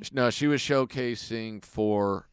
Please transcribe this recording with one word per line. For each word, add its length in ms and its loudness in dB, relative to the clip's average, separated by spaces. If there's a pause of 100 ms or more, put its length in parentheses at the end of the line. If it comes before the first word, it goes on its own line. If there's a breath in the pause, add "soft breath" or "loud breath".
sh-, 100 -12
no, 160 4
she 160 0
was 160 4
showcasing 1040 -2
for, 680 0